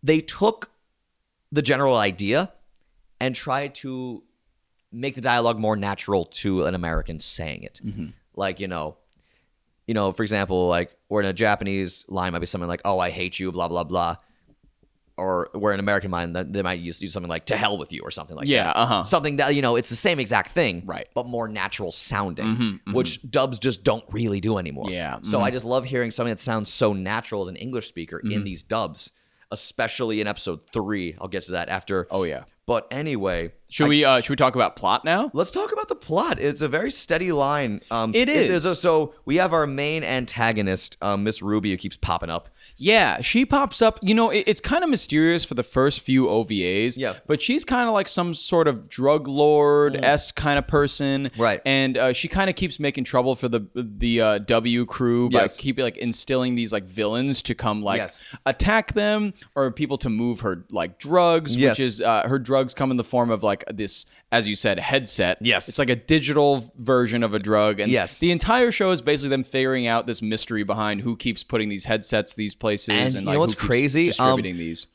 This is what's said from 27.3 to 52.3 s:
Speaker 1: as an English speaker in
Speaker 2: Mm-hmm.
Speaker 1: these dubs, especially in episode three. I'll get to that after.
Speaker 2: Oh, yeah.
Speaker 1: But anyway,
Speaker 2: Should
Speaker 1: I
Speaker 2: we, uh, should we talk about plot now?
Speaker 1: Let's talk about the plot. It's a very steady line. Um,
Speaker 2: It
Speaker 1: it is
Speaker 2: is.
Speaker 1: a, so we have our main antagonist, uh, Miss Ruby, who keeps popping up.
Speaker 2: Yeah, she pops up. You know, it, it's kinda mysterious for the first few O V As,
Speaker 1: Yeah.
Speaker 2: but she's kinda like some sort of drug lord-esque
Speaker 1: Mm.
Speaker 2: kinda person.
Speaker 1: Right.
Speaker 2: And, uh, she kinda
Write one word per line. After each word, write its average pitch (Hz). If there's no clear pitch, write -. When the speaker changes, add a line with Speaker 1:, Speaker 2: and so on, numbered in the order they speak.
Speaker 1:
as 90
an 87
English 120
speaker 82
in 107
Speaker 2:
Mm-hmm. 104
Speaker 1:
these 92
dubs, 98
especially 113
in 104
episode 95
three. 98
I'll 92
get 92
to 87
that 85
after. 95
Speaker 2:
Oh, 95
yeah. 73
Speaker 1:
But 117
anyway, 101
Speaker 2:
Should -
Speaker 1:
I -
Speaker 2:
we, 147
uh, 131
should -
we 143
talk 131
about 113
plot 104
now? 196
Speaker 1:
Let's 160
talk 403
about 415
the 392
plot. 208
It's 147
a 156
very 175
steady 170
line. 139
Um, 113
Speaker 2:
It 247
Speaker 1:
it 302
is -
Speaker 2:
is. 165
Speaker 1:
a, 180
so 160
we 143
have 185
our 160
main 147
antagonist, 113
uh, 101
Miss 104
Ruby, 104
who 92
keeps -
popping 85
up. 82
Speaker 2:
Yeah, 160
she -
pops 269
up. 220
You 202
know, 226
it, 208
it's 208
kinda 339
mysterious 165
for -
the 120
first 135
few 131
O 110
V 98
As, 120
Speaker 1:
Yeah. 117
Speaker 2:
but 151
she's 262
kinda 247
like 196
some 175
sort 165
of 120
drug 139
lord-esque 147
Speaker 1:
Mm. -
Speaker 2:
kinda 143
person. 139
Speaker 1:
Right. 110
Speaker 2:
And, 135
uh, 127
she 139
kinda 190